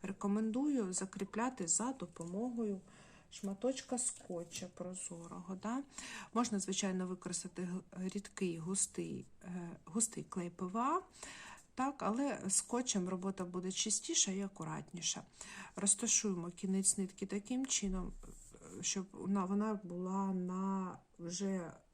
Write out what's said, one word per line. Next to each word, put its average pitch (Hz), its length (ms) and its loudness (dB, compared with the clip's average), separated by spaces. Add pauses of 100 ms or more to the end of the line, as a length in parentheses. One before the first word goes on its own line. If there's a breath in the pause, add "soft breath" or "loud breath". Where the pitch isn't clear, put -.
Рекомендую 214 920 2
закріпляти 196 720 0
за 254 260 2
допомогою 202 880 -2 (500 loud breath)
шматочка 240 680 0
скотча 175 680 -4
прозорого. 180 960 -8
Да? 247 200 0 (500 loud breath)
Можна, 220 260 6
звичайно, 185 480 2
використати 180 540 -4
г-, 185 480 -2
рідкий, 185 480 -2
густий, 170 680 0 (180)
е, 180 260 -6 (160)
густий 208 380 0
клей 175 260 -4
П 175 160 -4
В 185 120 -4
А, 302 240 2 (760 loud breath)
так, 269 280 0
але 233 460 2
скотчем 214 600 2
робота 185 360 0
буде 180 260 -2
чистіша - 600 2
і 190 100 2
акуратніша. 165 800 -4 (520 loud breath)
Розташуємо 196 760 4
кінець 190 460 4
нитки 196 280 -2
таким 247 400 -2
чином, 190 480 0 (680)
щоб 185 300 0
вона, 190 340 2
вона 202 380 2
була 185 500 0
на 185 640 0 (220)
вже 180 540 -2 (200)